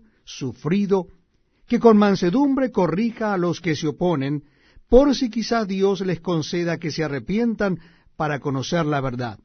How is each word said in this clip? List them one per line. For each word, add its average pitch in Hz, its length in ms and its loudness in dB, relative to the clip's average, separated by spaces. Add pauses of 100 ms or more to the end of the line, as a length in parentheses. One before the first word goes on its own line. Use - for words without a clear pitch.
(240)
sufrido, 180 840 -2 (600)
que 240 120 0
con 226 180 8
mansedumbre 240 720 2
corrija 208 640 -2
a 190 40 -2
los 170 240 -2
que 160 140 -2
se 156 120 -6
oponen, 147 580 -2 (440)
por 277 260 6
si 254 140 -2
quizá 226 360 -2
Dios 190 360 0
les 180 180 -4
conceda 170 580 -4
que 165 140 -6
se 156 120 -4
arrepientan 185 760 -2 (380)
para 143 220 -4
conocer 143 460 -4
la 147 140 -2
verdad 123 460 -8